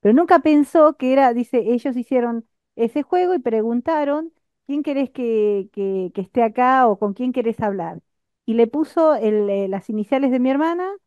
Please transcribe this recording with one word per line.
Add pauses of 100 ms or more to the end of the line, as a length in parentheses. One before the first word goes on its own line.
Pero
nunca
pensó
que
era,
dice, (140)
"Ellos
hicieron (300)
ese
juego
y
preguntaron, (340)
'¿Quién
querés
que,
que,
que
esté
acá
o
con
quién
querés
hablar?'". (460)
Y
le
puso
el,
eh,
las
iniciales
de
mi
hermana (160)